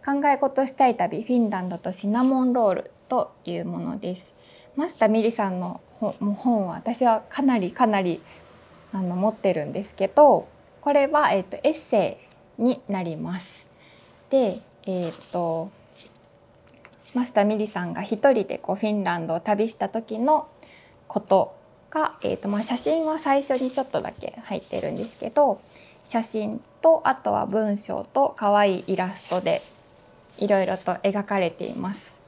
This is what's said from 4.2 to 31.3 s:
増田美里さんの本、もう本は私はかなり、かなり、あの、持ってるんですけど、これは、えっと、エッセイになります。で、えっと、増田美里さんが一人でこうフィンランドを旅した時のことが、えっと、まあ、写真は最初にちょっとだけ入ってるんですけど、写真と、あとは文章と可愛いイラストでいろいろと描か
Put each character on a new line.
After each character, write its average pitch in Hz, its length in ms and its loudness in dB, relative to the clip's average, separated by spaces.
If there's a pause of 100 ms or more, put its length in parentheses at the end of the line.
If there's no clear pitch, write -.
増 320 220 -4
田 220 100 4
美 220 160 4
里 226 120 0
さ 202 140 -2
ん 180 100 -4
の 175 200 -8 (200)
本、 - 220 -4
も 202 100 -2
う - 20 -2
本 214 320 0
は 165 100 -6
私 233 300 -2
は 220 240 4
か - 140 -4
な 254 160 4
り、 185 120 -2
か 254 140 2
な 208 160 2
り、 175 180 -2 (760)
あ 196 80 -4
の、 180 140 -2
持 190 140 2
っ 220 60 -6
て 190 180 0
る 156 120 -2
ん 147 80 -10
で 190 100 -6
す - 100 -16
け - 140 -2
ど、 262 400 6 (320)
こ 285 140 -2
れ 277 120 4
は、 294 280 2
え 196 80 2
っ - 20 -8
と、 - 140 -12
エ 294 140 2
ッ - 40 -2
セ 185 420 0 (400)
イ 214 60 -2
に 247 260 0
な 190 140 -2
り 165 120 -6
ま 165 240 -8
す。 - 280 -20 (640)
で、 226 300 2 (260)
え 180 220 -4
っ 160 40 -12 (180)
と、 170 380 -4 (1400)
増 247 180 -2
田 202 140 4
美 214 140 0
里 214 80 -2
さ 185 180 -6
ん 170 80 -8
が 170 80 -8
一 220 300 2
人 233 140 2
で - 120 -8
こ - 160 -4
う - 40 0
フ 214 100 -2
ィ 208 80 0
ン 202 80 -2
ラ 175 140 -2
ン 165 100 -6
ド 165 80 -2
を 170 60 -4
旅 214 280 0
し 226 40 -12
た 196 160 -4
時 226 280 -8
の 277 300 2 (640)
こ - 100 -2
と - 360 2 (360)
が、 311 320 -2
え - 120 -2
っ - 20 -12
と、 - 100 -8
ま 202 120 -2
あ、 233 40 -4
写 247 140 -4
真 311 280 0
は 311 140 -2
最 277 240 2
初 262 180 -2
に 254 80 -2
ち 254 120 -4
ょ - 20 -2
っ 269 40 -6
と - 140 -4
だ - 120 -8
け - 320 -12
入 196 140 -6
っ - 40 -12
て - 160 -8
る - 120 -4
ん 165 40 -6
で 202 100 -6
す - 140 -20
け - 100 -8
ど、 262 300 2 (480)
写 226 160 -2
真 220 380 -8 (200)
と、 320 220 6
あ 262 120 2
と 208 180 -4
は 208 120 -2
文 208 320 -2
章 - 280 -8
と 269 300 0
可 208 200 2
愛 202 240 4
い - 80 -12
イ 190 80 0
ラ 185 180 -4
ス - 160 -18
ト 180 120 -2
で 160 200 0 (760)
い 202 100 -2
ろ 196 160 4
い - 20 0
ろ 185 120 -4
と 185 160 -4
描 196 320 -2
か 202 140 -2